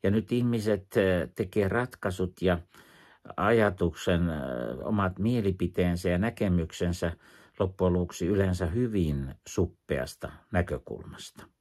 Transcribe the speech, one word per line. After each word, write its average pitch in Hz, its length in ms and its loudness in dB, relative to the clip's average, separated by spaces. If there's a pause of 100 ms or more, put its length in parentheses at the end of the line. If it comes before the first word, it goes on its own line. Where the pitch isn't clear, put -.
Ja 98 80 2
nyt 104 220 0
ihmiset, 113 540 0 (100)
ö, 95 380 2
tekee 98 340 0
ratkaisut 92 720 -4
ja 90 160 4 (800)
ajatuksen, 95 920 2
ö, 64 560 -4
omat 98 340 0
mielipiteensä 92 920 0
ja 87 100 2
näkemyksensä 87 920 0 (460)
loppujen 92 340 2
lopuksi 87 340 -2
yleensä 92 400 2
hyvin 82 680 0 (140)
suppeasta - 840 -4 (200)
näkökulmasta. - 920 -6 (140)